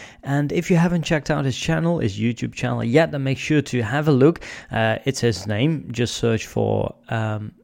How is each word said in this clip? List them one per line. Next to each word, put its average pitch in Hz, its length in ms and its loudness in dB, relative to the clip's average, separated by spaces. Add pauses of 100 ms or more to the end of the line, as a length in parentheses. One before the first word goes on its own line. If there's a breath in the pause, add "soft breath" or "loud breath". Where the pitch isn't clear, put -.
(240 loud breath)
And 143 300 -2
if 175 180 -2
you 180 60 6
haven't 170 260 2
checked 151 260 -2
out 147 140 0
his 131 140 -2
channel, 165 420 0
his 101 180 -2
YouTube 117 360 -2
channel 120 280 -4
yet, 143 300 4
then 139 140 -4
make 131 120 0
sure 151 260 2
to 123 180 -2
have 135 260 0
a 156 60 6
look. 139 260 6 (320 loud breath)
Uh, 113 320 0
it's - 160 -2
his 117 260 0
name. 127 460 -2
Just 117 240 -2
search 113 320 0
for, 104 480 -2 (140)
um, 107 420 -4 (120)